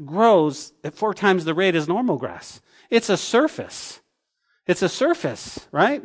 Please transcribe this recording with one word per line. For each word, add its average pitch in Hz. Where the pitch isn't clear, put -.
grows 160
at 190
four 214
times 190
the 160
rate 180
as 151
normal 202
grass. -
It's 226
a 185
surface. -
It's 180
a 185
surface, -
right? 214